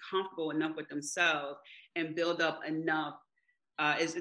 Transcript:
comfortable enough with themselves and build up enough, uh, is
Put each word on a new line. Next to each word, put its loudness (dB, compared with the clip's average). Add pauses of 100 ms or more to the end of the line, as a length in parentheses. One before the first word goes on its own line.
(120)
comfortable -2
enough 0
with -8
themselves 0 (380)
and -2
build 2
up 2
enough, 0 (640)
uh, 4
is 0